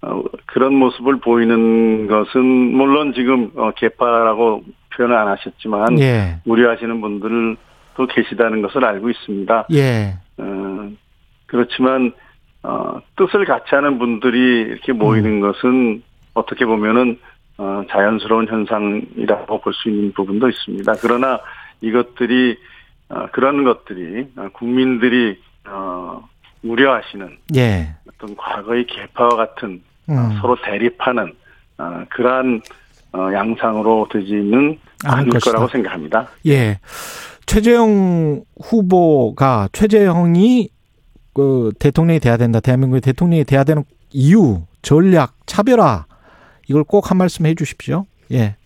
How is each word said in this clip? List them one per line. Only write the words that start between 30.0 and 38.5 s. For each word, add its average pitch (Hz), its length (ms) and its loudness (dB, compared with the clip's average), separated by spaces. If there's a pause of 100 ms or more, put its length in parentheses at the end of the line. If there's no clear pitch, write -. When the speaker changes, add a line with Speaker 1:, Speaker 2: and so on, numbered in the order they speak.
Speaker 1:
어, 156 40 -2
Speaker 2:
음. 117 280 -2
Speaker 1:
서로 123 200 0
대립하는, 110 720 -4 (440)
어, 85 320 -12
그러한, 127 520 -2 (520)
어, 92 200 -4
양상으로 107 800 -2
되지는 107 640 0 (280)
Speaker 2:
않을 131 160 0
Speaker 1:
않을 131 80 0
Speaker 2:
것이다. 120 220 0
Speaker 1:
거라고 113 200 0
생각합니다. 92 560 -4 (200)
Speaker 2:
예. 120 320 2 (640)
최재형 202 1000 2 (180)